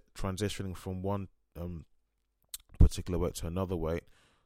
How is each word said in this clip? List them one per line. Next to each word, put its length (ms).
transitioning 640
from 260
one, 280
um, 280
particular 400
weight 180
to 120
another 300
weight, 260